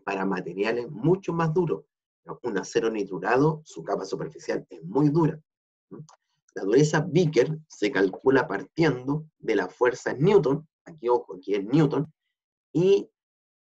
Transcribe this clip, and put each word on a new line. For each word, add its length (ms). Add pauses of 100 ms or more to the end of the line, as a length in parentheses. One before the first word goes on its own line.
Para 220
materiales 640
mucho 420
más 220
duros. 320 (560)
Un 160
acero 320
nitrurado, 760
su 180
capa 200
superficial 680
es 140
muy 260
dura, 300 (500)
¿no? 160 (480)
La 100
dureza 360
Vickers 540 (160)
se 240
calcula 520
partiendo 800 (120)
de 180
la 140
fuerza 420
en 80
Newton, 480 (160)
aquí 240
ojo, 280
aquí 200
es 80
Newton, 500 (600)
y 360 (680)